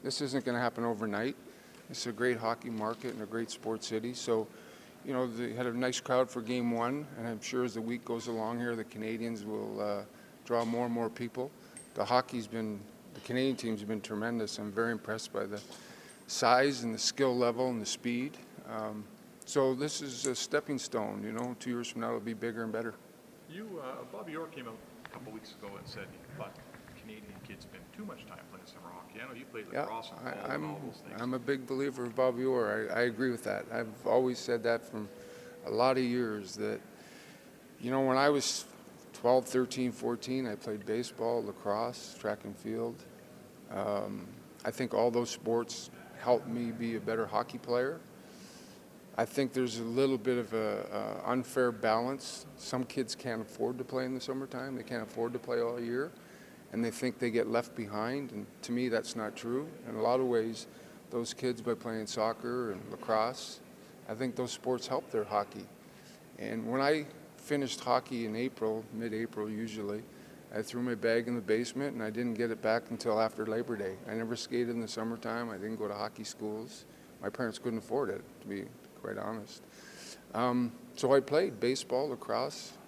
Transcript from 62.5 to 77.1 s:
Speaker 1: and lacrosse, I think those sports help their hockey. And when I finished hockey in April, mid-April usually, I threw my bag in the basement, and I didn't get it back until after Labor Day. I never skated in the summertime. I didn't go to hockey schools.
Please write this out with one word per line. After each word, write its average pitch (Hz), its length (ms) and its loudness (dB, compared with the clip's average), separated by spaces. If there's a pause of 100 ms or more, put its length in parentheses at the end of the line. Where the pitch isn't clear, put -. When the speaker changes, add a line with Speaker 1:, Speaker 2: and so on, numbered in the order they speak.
Speaker 1:
and 95 80 -6 (100)
lacrosse, 113 680 2 (480)
I 110 60 -2
think 120 220 0
those 123 160 0
sports 123 340 0
help - 240 0
their 107 140 2
hockey. 101 420 0 (720)
And 113 320 -4
when 131 120 2
I 147 260 4 (300)
finished 139 420 0
hockey 123 460 2
in 107 100 -2
April, 110 580 0
mid-April 110 560 -2
usually, 107 540 -4 (520)
I 107 60 0
threw 120 220 -2
my 123 120 0
bag 113 320 4
in 123 60 0
the 120 80 0
basement, 120 540 2
and 113 80 -2
I 107 80 -2
didn't 117 240 0
get 117 160 2
it 113 100 -4
back 113 300 4
until 110 280 2
after 110 280 2
Labor 113 300 0
Day. 95 180 -2 (120)
I 110 60 -4
never 113 220 -2
skated 120 340 0
in 117 100 0
the 113 80 -2
summertime. 117 640 -2
I 107 80 -6
didn't 107 200 -4
go 104 100 -2
to 101 80 -2
hockey 107 280 -4
schools. 110 640 -6 (360)